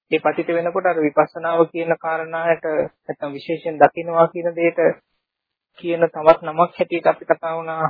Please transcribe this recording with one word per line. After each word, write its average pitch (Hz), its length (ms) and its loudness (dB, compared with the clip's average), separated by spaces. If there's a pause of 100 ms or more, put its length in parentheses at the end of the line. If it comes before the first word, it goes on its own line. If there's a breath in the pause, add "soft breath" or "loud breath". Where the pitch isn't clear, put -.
(120)
ඒ 156 100 2
පතිත 156 280 -2
වෙනකොට 170 380 -2
අර 170 120 0
විපස්සනාව 160 680 0
කියන 165 300 -4
කාරණාවට 165 680 -4 (320)
නැත්තම් 147 340 -10
විශේෂයෙන් 156 460 -8
දකින්නවා 165 500 4
කියන 170 220 -4
දෙයට 170 300 0 (960)
කියන 170 320 -4
තවත් 160 340 4
නමක් 165 320 -2
හැටියට 170 340 -4
අපි - 180 0
කතා 165 300 -2
වුණා 165 360 -6